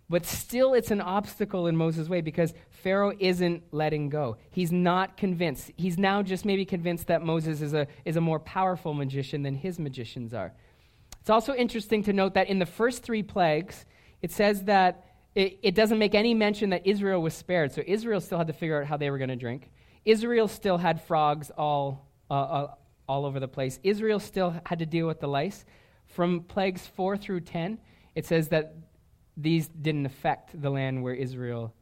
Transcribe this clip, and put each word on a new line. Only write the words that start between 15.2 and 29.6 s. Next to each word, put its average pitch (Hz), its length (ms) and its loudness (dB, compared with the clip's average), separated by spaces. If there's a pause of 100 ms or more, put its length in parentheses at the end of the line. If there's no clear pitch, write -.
it, 190 260 0
it 190 140 2
doesn't 214 240 4
make 208 160 2
any 233 180 4
mention 208 380 2
that 180 160 0
Israel 196 340 2
was 160 140 -2
spared. 165 360 0
So 147 140 -6
Israel 214 340 0
still 170 200 -4
had 160 80 0
to 156 60 -4
figure 156 280 -2
out 143 60 -6
how 151 100 -2
they 143 140 -2
were 139 80 -2
gonna 131 160 -2
drink. 120 340 -8 (360)
Israel 220 420 4
still 185 320 0
had 165 240 0
frogs 151 520 0
all, 143 520 -2 (240)
uh, - 20 -2
uh, 139 400 -2 (340)
all 143 200 -2
over 139 120 -4
the 131 80 -6
place. 131 360 -4
Israel 208 360 2
still 180 360 -2 (100)
had 170 140 -4
to 160 80 -4
deal 165 180 0
with 160 140 -2
the 147 80 -4
lice. 143 380 -2 (420)
From 175 340 0
plagues 190 460 -4
four 196 280 -2
through 196 260 -6
ten, 175 360 -6 (380)
it 156 100 -6
says 165 220 2
that 156 260 0 (640)
these 160 320 2